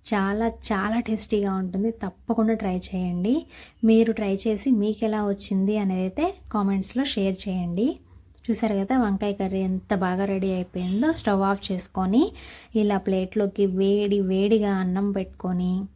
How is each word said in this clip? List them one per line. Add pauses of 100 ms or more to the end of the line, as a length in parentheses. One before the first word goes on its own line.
(100)
చాలా, (220)
చాలా
టేస్టీగా
ఉంటుంది. (140)
తప్పకుండా
ట్రై (120)
చేయండి. (500)
మీరు
ట్రై (100)
చేసి
మీకు
ఎలా (120)
వచ్చింది
అనేది
అయితే (260)
కామెంట్స్లో
షేర్ (120)
చేయండి. (560)
చూసారు
కదా,
వంకాయ
కర్రీ
ఎంత
బాగా
రెడీ
అయిపోయిందో.
స్టవ్
ఆఫ్
చేసుకొని (500)
ఇలా
ప్లేట్లోకి
వేడి
వేడిగా
అన్నం
పెట్టుకొని (240)